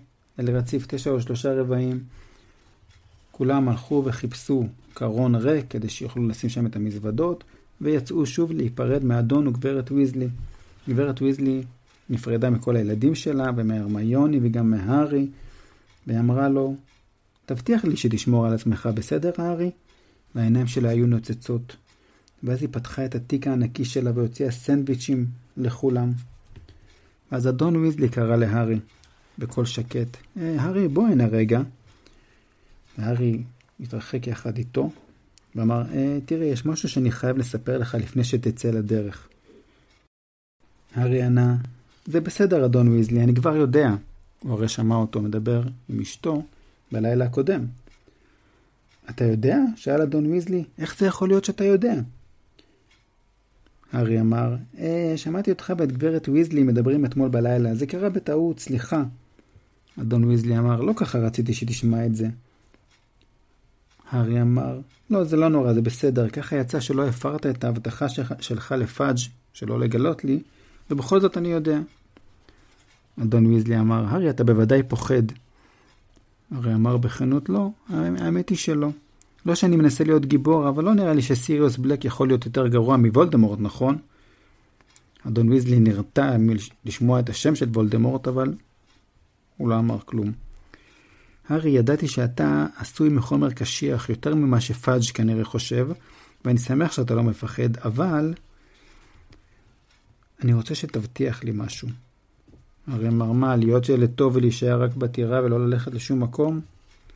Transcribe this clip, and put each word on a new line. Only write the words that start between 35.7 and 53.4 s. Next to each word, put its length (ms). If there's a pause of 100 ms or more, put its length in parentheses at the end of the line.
"אה, 340
תראה, 200
יש 200
משהו 220
שאני 220
חייב 280
לספר 400
לך 160
לפני 300
שתצא 460
לדרך." 580 (1700)
הארי 280
ענה, 340 (500)
"זה 140
בסדר, 440
אדון 240
ויזלי, 340
אני 120
כבר 220
יודע." 340 (500)
הוא 120
הרי 160
שמע 260
אותו 260
מדבר 420 (260)
עם 120
אשתו 420 (500)
בלילה 320
הקודם. 420 (1400)
"אתה 140
יודע?" 340 (180)
שאל 260
אדון 240
ויזלי, 380 (140)
"איך 200
זה 80
יכול 220
להיות 160
שאתה 200
יודע?" 300 (2000)